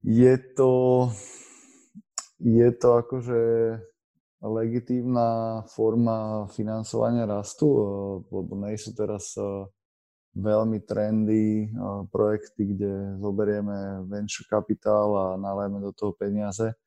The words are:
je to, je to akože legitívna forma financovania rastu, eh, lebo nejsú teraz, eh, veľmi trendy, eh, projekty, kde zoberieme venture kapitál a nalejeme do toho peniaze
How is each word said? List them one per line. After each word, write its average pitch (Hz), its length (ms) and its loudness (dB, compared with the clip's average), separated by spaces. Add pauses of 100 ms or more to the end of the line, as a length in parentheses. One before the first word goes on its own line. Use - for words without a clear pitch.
je 127 360 6 (180)
to, 127 560 4 (1300)
je 117 320 6
to 123 200 2
akože 120 500 0 (960)
legitívna 113 1300 -2
forma 110 800 0
financovania 113 800 -2
rastu, 104 400 -2
eh, 98 680 0
lebo 95 240 -8
nejsú 107 400 -8
teraz, 104 400 -6
eh, 98 320 -6 (640)
veľmi 107 560 0
trendy, 107 800 0
eh, 101 400 -8
projekty, 104 640 -2
kde 98 480 -4
zoberieme 101 880 -4
venture 104 400 -10
kapitál 104 640 2
a 95 240 0
nalejeme 101 440 -4
do 101 120 -8
toho 104 240 -4
peniaze 104 560 -4 (140)